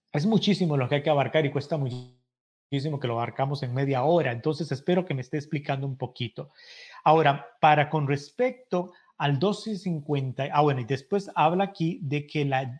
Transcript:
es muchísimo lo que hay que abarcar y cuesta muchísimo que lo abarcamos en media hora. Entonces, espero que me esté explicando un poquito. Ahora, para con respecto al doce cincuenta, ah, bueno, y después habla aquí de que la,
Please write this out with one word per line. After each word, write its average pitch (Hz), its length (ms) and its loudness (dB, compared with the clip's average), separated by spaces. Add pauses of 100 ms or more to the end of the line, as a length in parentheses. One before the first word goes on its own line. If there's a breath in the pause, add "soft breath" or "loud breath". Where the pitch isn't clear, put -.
(120)
es 151 140 0
muchísimo 190 500 2
lo 131 140 0
que 147 60 2
hay 139 60 0
que 151 60 -2
abarcar 139 380 2
y 135 40 0
cuesta 147 280 -4
muchísimo 135 1200 -6
que 127 80 -4
lo 117 60 -2
abarcamos 135 480 -2
en 127 100 -6
media 135 300 0
hora. 151 280 2
Entonces, 143 420 -4
espero 180 340 0
que 156 80 -4
me 131 80 -4
esté - 160 -6
explicando 143 480 -6
un 135 100 -6
poquito. 127 540 -8 (520 loud breath)
Ahora, 151 440 4 (160)
para 147 260 6
con 151 180 0
respecto 180 840 -4 (240 loud breath)
al 143 220 0
doce 208 380 -2
cincuenta, 147 760 -4
ah, 147 80 4
bueno, 143 200 4
y 120 40 -4
después 139 500 -4
habla 175 300 2
aquí 185 380 -4
de 147 240 -4
que 151 180 -2
la, 135 360 -2